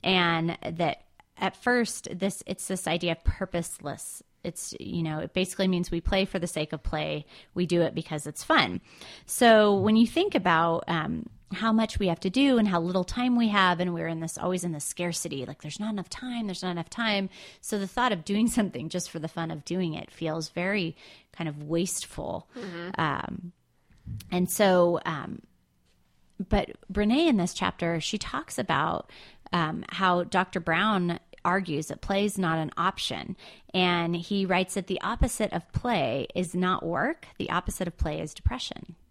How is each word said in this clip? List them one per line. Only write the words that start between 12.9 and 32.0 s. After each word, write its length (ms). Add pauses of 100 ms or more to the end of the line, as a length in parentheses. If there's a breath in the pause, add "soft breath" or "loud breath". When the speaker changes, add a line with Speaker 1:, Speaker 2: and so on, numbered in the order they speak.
Speaker 1:
time 320
we 140
have, 300
and 140
we're 140
in 120
this, 180
always 260
in 80
this 140
scarcity, 600
like, 160
there's 180
not 120
enough 180
time, 380
there's 160
not 80
enough 180
time. 400 (320 loud breath)
So 160
the 100
thought 240
of 140
doing 220
something 420
just 200
for 100
the 80
fun 240
of 120
doing 300
it 180
feels 380
very 460 (360 loud breath)
kind 160
of 160
wasteful. 920
Speaker 2:
Mm-hmm. 440
Speaker 1:
Um, 500 (800)
and 180
so, 560
um, 360 (1080)
but 220 (200)
Brene 360
in 100
this 160
chapter, 460
she 180
talks 400
about, 540 (420 loud breath)
um, 360
how 340
Doctor 360
Brown 600 (240)
argues 440
that 140